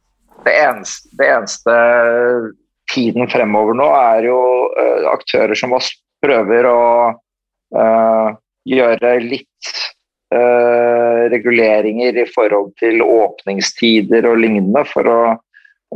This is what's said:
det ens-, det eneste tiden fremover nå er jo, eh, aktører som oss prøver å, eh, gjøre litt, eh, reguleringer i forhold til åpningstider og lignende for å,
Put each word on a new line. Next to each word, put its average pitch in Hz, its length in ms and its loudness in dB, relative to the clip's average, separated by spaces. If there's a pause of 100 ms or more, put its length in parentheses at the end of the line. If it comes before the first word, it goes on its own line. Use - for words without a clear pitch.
(440)
det - 100 2
ens-, 127 460 -2 (180)
det 139 80 0
eneste 117 500 -2 (1120)
tiden 120 400 -2
fremover 110 460 0
nå 135 220 2
er 117 320 2
jo, 127 100 0 (400)
eh, 123 320 0
aktører 110 460 -2
som 123 160 -4
oss 123 180 -4 (320)
prøver 117 420 2
å, 120 520 2 (560)
eh, 113 580 0 (360)
gjøre 123 540 2
litt, - 520 -12 (580)
eh, 120 1000 2
reguleringer 113 840 0
i 120 140 0
forhold 101 480 0
til 113 240 0
åpningstider 110 1200 0
og 117 120 2
lignende 110 480 0
for - 180 -4
å, 117 160 2 (760)